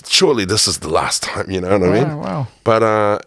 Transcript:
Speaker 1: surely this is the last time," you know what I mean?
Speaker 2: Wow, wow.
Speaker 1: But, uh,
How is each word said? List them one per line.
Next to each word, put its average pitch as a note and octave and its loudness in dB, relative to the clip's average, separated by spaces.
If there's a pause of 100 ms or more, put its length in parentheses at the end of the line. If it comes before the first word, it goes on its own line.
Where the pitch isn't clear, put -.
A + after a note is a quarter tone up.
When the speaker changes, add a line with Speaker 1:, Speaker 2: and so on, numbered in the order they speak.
Speaker 1:
surely C#3 2
this G2+ 0
is F2 -4
the D#2+ -8
last D#2+ -2
time," - -6
you F#2+ -2
know F#2 2
what F2+ 2
I F#2 4
mean? B2 2 (100)
Speaker 2:
Wow, D#3 -8
wow. D3+ -4 (180)
Speaker 1:
But, A2 4
uh, G#2+ 2